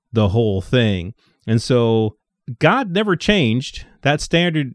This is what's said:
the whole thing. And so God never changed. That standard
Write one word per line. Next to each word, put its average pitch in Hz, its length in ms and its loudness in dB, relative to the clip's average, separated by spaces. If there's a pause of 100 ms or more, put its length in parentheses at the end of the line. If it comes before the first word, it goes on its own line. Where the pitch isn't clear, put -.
(120)
the 107 180 2
whole 104 320 0
thing. 104 520 0 (320)
And 113 160 0
so 113 560 0 (420)
God 208 320 2
never 202 240 0
changed. 135 720 0 (160)
That 147 180 0
standard 160 560 -2